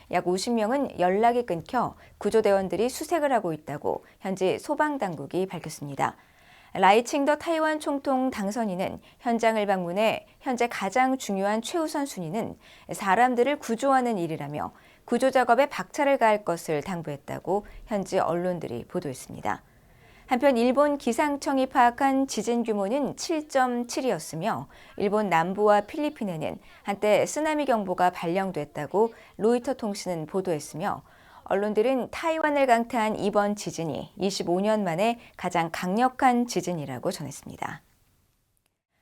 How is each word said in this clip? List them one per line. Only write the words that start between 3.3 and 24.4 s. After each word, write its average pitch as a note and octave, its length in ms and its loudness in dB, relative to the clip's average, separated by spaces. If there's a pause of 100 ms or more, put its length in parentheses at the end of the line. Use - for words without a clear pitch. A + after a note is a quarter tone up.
하고 F3+ 220 2
있다고 C#3+ 500 -4 (160)
현지 F#3 400 0
소방당국이 G3 880 -2
밝혔습니다. D3 680 -6 (560)
라이칭더 B3 640 4
타이완 D#4 420 0
총통 C#4 500 -2
당선인은 G3 680 -4 (200)
현장을 A3+ 460 2
방문해 F#3+ 640 0 (140)
현재 A#3+ 260 0
가장 B3+ 500 0
중요한 G#3 440 -2
최우선 D#4 460 -2
순위는 F3+ 500 -6 (340)
사람들을 A3+ 680 2
구조하는 A#3+ 580 0
일이라며, D3 560 -6 (320)
구조 A#3+ 260 2
작업에 B3 360 4
박차를 C#4 500 0
가할 G#3+ 260 4
것을 E3 400 -2
당부했다고 D#3+ 800 -6 (200)
현지 F#3+ 340 -2
언론들이 F3 720 -2
보도했습니다. B2+ 720 -6 (640)
한편 C4 300 4
일본 C#4 420 4
기상청이 C#4 680 0
파악한 C4+ 640 2
지진 A#3 340 -2
규모는 G#3+ 560 -2
칠 D4+ 320 -4
점 B3 380 0
칠이었으며, F#3+ 800 -4 (300)